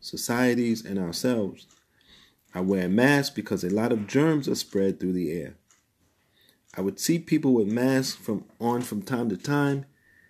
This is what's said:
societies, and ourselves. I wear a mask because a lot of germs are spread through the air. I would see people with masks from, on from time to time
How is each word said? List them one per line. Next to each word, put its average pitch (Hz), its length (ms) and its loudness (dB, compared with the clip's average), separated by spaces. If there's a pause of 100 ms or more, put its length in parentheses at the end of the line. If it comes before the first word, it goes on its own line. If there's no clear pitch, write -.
societies, 120 840 0
and 98 140 -4
ourselves. 98 720 -4 (840)
I 90 80 -4
wear 92 260 0
a - 40 -2
mask 135 460 4
because 101 260 -4
a 90 80 -2
lot 113 220 0
of 104 160 -2
germs 151 400 2
are 117 80 -2
spread 98 420 -2
through 92 140 -2
the 87 180 -2
air. 82 240 -8 (1200)
I 104 40 -6
would 98 180 -2
see 165 220 0
people 147 340 2
with 104 160 4
masks 131 460 0
from, 104 280 -6 (160)
on 120 220 0
from 107 200 -6
time 120 260 -2
to 98 80 -2
time 143 500 0 (440)